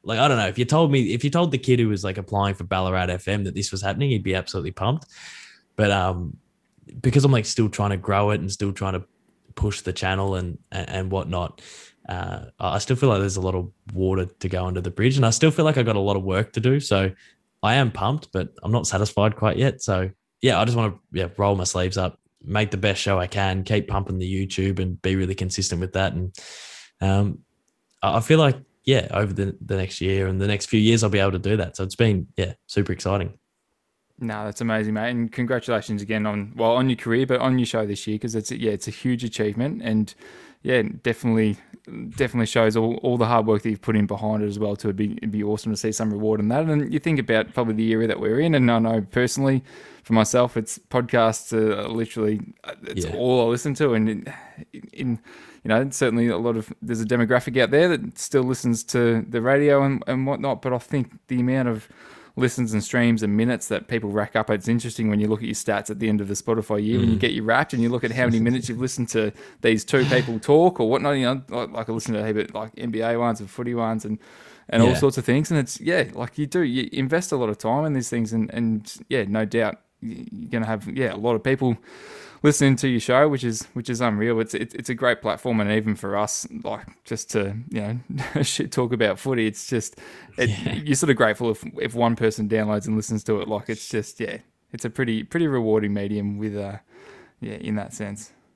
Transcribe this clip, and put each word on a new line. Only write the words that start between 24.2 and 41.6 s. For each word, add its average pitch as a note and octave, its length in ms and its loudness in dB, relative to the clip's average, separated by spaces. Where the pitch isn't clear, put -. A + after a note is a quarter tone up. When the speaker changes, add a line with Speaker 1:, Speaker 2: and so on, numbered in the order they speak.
Speaker 1:
YouTube F#2+ 320 -2
and F#2 200 -4
be F#2+ 160 0
really F#2+ 200 -2
consistent F#2 440 -4
with F#2 140 -6
that. F#2+ 200 0
And, F2+ 220 -6
um, G2 400 2
I, G2 160 2
I - 40 4
feel D#3+ 180 6
like, C#3 180 6
yeah, C3 280 2
over G2 200 0
the, G2 320 -2
the G2 140 -2
next F#2+ 240 -4
year F#2+ 240 0
and F#2+ 160 -2
the G2+ 60 0
next G#2 180 0
few A2 140 4
years, A2+ 240 6
I'll G2+ 80 2
be G2+ 80 2
able G2 140 4
to F2+ 60 -2
do G2+ 180 0
that. F2 200 -4
So G2 60 -4
it's F#2+ 120 -8
been, G#2+ 400 2
yeah, F2+ 180 -2
super - 260 -2
exciting. G2 460 -4
Speaker 2:
No, G#2+ 280 -8
that's G#2 160 -8
amazing, A2 340 0
mate. A2+ 160 -2
And A#2 200 -2
congratulations A2+ 720 -2
again G#2+ 240 -2
on, G#2 300 -4
well, A2+ 160 4
on B2+ 180 4
your A#2+ 80 0
career, B2 300 0
but B2+ 120 2
on B2+ 200 2
your A#2 80 2
show A2 180 0
this G2+ 220 -6
year, G#2+ 100 -2
'cause A2 160 -6
it's, A2 180 -4
yeah, A2+ 200 -2
it's G#2 160 -6
a G#2+ 40 -6
huge B2 320 -2
achievement. A2 600 -2
And A2 300 0
yeah, B2 200 2
definitely, A2 560 0